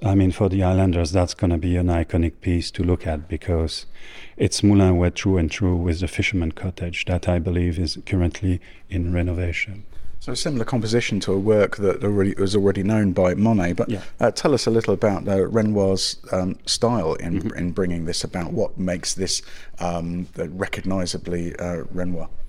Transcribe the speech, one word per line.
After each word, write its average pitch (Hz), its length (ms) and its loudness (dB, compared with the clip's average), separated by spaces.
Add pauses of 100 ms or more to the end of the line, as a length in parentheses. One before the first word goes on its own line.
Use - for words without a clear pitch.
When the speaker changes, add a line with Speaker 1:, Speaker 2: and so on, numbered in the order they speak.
Speaker 1:
I 98 120 4
mean, 92 160 6
for 98 180 2
the 95 140 2
islanders, 90 500 4
that's - 200 2
gonna 87 240 2
be 90 200 0
an 90 100 2
iconic 85 540 0
piece 87 300 0
to - 120 -4
look 87 240 0
at 78 220 -4
because 82 560 -2 (500)
it's - 280 0
Moulin 98 320 6
Houette 87 200 2
through 95 220 2
and 82 120 2
through 90 280 0
with 85 240 0
the 90 80 -2
fisherman 87 420 -2
cottage - 540 -6
that 90 240 0
I 90 100 2
believe 87 400 0
is 80 260 -2
currently 87 540 0 (300)
in 87 240 -2
renovation. 87 720 -2 (340)
Speaker 2:
So - 140 -4
a - 20 -4
similar 127 300 -2
composition 110 560 0
to 98 120 0
a 98 60 2
work 104 380 4
that 98 260 0
already, 101 340 2
was 98 160 0
already 98 300 2
known 104 300 2
by 90 200 4
Monet, 98 400 2
but, - 160 -2
Speaker 1:
Yeah. 98 120 -4 (180)
Speaker 2:
uh, 117 120 4
tell 156 220 0
us 120 120 0
a 117 60 2
little 113 220 2
about, 98 320 0
uh, 95 220 2
Renoir's, 104 720 2 (160)
um, 92 320 -2
style 95 500 0
in, 87 240 -4
Speaker 1:
Mm-hmm. 107 180 -6
Speaker 2:
in 87 140 -2
bringing 87 340 -2
this 85 200 -4
about. - 260 -6
What 113 260 -2
makes 90 360 -2
this, - 280 -2 (380)
um, 87 540 -4
the 87 160 -6
recognizably, 90 1080 -4
uh, 87 260 -4 (100)
Renoir? 90 340 0 (220)